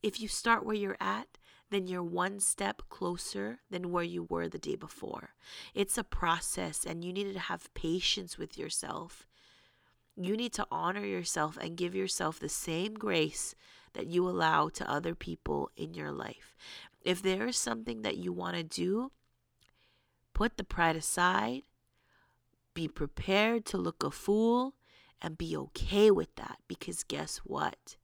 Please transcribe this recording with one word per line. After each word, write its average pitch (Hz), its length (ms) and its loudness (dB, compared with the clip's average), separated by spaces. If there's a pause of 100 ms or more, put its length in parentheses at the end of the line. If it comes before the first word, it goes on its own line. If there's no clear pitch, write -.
if 214 180 0
you 214 80 -4
start - 360 4
where 214 100 0
you're 202 240 -2
at, 196 400 -4 (320)
then 196 160 2
you're 180 160 -2
one 180 380 0
step - 480 0
closer 175 720 -4 (100)
than 180 220 -2
where 175 100 2
you 170 260 -2
were 170 200 0
the 160 100 -6
day - 160 -2
before. - 600 -10 (380)
It's 202 260 0
a 226 40 -2
process, 170 840 0
and 170 200 -6
you 180 80 -4
need 196 200 -2
to 190 60 -6
have - 360 -6
patience 170 640 0
with - 200 -10
yourself. - 680 -6 (920)
You 190 200 0
need 233 180 -2
to - 160 0
honor 180 340 -2
yourself 170 560 -2
and 165 160 -6
give 180 180 -2
yourself 185 460 0
the 156 80 -6
same 175 460 -2
grace 180 600 0 (380)
that - 140 -8
you 180 220 2
allow 160 420 4
to - 200 -6
other 165 240 0
people - 600 -4
in 80 180 -8
your 151 160 -6
life. - 460 -10 (460)
If 180 200 0
there 190 240 2
is 247 100 0
something 226 460 -2
that 214 140 0
you 90 160 -2
want 175 240 -2
to 170 80 -2
do, 190 480 0 (1200)
put 226 240 4
the 190 80 -4
pride 165 320 4
aside, 196 680 2 (1120)
be 165 140 -2
prepared 208 760 2
to - 140 -2
look 170 260 0
a 139 60 2
fool, 233 640 4 (480)
and 160 160 -6
be 165 180 -4
okay 202 540 6
with 175 260 4
that, - 220 -10 (100)
because - 340 -8
guess 151 360 -4
what? - 640 -4